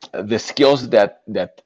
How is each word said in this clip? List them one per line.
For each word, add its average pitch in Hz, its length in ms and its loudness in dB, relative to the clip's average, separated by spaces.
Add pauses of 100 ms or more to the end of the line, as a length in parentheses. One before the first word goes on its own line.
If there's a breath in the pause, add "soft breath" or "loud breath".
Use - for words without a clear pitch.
(120)
the 104 260 -4
skills 139 500 0
that, 104 400 2
that, 98 380 -8